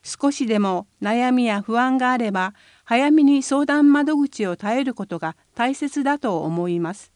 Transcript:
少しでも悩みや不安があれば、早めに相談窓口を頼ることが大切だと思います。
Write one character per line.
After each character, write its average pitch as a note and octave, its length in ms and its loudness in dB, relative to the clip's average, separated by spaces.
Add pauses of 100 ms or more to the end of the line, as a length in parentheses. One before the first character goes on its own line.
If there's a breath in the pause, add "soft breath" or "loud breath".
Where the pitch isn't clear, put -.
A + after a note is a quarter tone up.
少 - 260 -2
し C#4 160 -4
で G#3+ 140 0
も F#3+ 260 -2 (140)
悩 A#3+ 320 0
み B3 140 2
や G#3 140 -2
不 A3+ 180 -2
安 B3+ 200 0
が B3+ 140 0
あ B3+ 60 0
れ A3 120 -2
ば、 F#3+ 240 -4 (300 soft breath)
早 C4+ 260 2
め D4+ 140 6
に C#4 180 4
相 C#4 240 0
談 D4 260 4
窓 D4 240 2
口 C4+ 300 -2
を F3 100 -4
頼 A#3 280 -2
る B3 100 -4
こ G3 120 -8
と E3+ 120 -8
が D#3+ 180 -8 (200)
大 B3+ 180 -2
切 C#4+ 300 -4
だ C#4+ 160 0
と F3+ 220 -2
思 E3+ 260 -2
い F3 100 -2
ま E3+ 160 -4
す。 - 220 -20